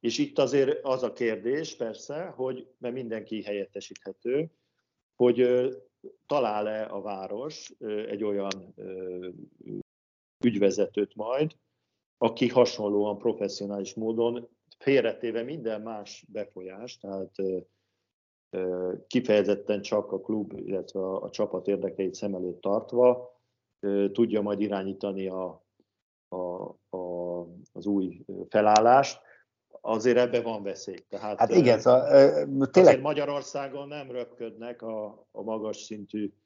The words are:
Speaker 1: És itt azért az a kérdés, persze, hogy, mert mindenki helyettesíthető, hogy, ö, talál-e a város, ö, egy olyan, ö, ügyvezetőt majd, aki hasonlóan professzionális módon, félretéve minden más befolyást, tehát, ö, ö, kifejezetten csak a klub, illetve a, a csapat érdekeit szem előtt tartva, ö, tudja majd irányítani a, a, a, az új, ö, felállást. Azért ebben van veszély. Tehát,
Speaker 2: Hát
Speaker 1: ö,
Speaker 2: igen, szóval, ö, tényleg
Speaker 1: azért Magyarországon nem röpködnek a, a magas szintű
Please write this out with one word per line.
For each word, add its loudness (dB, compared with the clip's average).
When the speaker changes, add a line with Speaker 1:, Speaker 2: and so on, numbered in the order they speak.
Speaker 1:
És -2
itt -2
azért 2
az 0
a -2
kérdés, -2
persze, -8
hogy, -6
mert -8
mindenki -8
helyettesíthető, -6
hogy, 4
ö, 2
talál-e -2
a -10
város, -10
ö, -6
egy -4
olyan, -4
ö, -10
ügyvezetőt 2
majd, -2
aki 0
hasonlóan 2
professzionális -4
módon, -2
félretéve 0
minden -6
más -14
befolyást, -12
tehát, -10
ö, -2
ö, -4
kifejezetten 0
csak -2
a -4
klub, -6
illetve -8
a, -4
a -10
csapat -4
érdekeit -2
szem -6
előtt -6
tartva, 2
ö, 0
tudja 2
majd -2
irányítani -4
a, -8
a, -10
a, -6
az -8
új, 0
ö, -12
felállást. 6
Azért 2
ebben 2
van -6
veszély. -10
Tehát, -8
Speaker 2:
Hát 2
Speaker 1:
ö, 6
Speaker 2:
igen, 8
szóval, 8
ö, 10
tényleg 0
Speaker 1:
azért 10
Magyarországon -4
nem -12
röpködnek -10
a, -10
a -12
magas -6
szintű -8